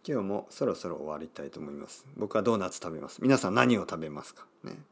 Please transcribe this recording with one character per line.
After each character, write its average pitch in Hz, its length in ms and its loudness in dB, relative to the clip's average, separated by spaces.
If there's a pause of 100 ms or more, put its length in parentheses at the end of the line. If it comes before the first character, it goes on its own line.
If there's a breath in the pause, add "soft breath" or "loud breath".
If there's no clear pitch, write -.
今 127 140 0
日 98 40 -2
も 104 220 -2
そ - 160 -4
ろ 104 100 2
そ - 140 -6
ろ 78 80 -4
終 73 100 -8
わ 76 120 -4
り 80 100 -10
た 73 160 -12
い 71 60 -10
と 76 100 -14
思 73 100 -8
い 73 40 -10
ま 71 140 -10
す。 - 180 -14 (100)
僕 104 200 -2
は 104 60 4
ド 113 120 4
ー - 20 2
ナ 95 140 -2
ツ - 120 -8
食 85 120 -6
べ 76 60 -8
ま 69 100 -12
す。 - 100 -14
皆 135 160 8
さ 92 140 2
ん 104 40 0
何 123 220 8
を 98 60 2
食 - 160 -6
べ 78 100 -6
ま 73 160 -8
す - 100 -14
か？ - 120 -20 (180)
ね。 - 280 -12